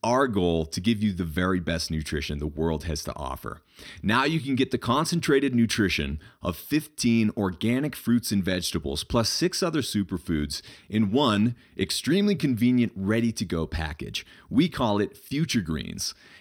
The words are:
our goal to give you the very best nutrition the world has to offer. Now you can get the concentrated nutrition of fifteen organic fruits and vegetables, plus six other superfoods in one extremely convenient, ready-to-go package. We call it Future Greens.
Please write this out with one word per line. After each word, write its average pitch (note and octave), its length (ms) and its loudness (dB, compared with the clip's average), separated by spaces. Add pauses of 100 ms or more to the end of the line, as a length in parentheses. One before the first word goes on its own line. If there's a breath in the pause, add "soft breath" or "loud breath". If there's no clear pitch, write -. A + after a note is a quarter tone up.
our B2+ 240 4
goal F2 400 2
to - 120 -8
give G#2 220 0
you G#2+ 100 2
the F2+ 120 -2
very F2+ 360 0
best E2 300 -4
nutrition D2+ 480 -4
the D2 80 -4
world D#2 380 -2
has D#2 220 -4
to - 100 -8
offer. C2 460 -10 (420 loud breath)
Now A#2 200 4
you D#3 160 2
can C3+ 160 -2
get B2+ 140 2
the - 80 0
concentrated C#3 800 2
nutrition F2+ 640 2 (240 loud breath)
of F2 120 -2
fifteen A#2 800 0
organic A2+ 600 0
fruits A#2 360 0
and G2+ 120 2
vegetables, E2 600 -2
plus A2+ 260 0
six - 340 -2
other D#3+ 180 0
superfoods F2 800 -2 (280 loud breath)
in G#2 220 0
one A#2 440 4 (200 soft breath)
extremely G3 600 0
convenient, B2 600 2
ready-to-go G2 680 0
package. D2+ 640 -6 (200 loud breath)
We D#3 220 2
call G#2+ 300 0
it - 180 -2
Future C#3 440 -2
Greens. D2 520 -4 (280 loud breath)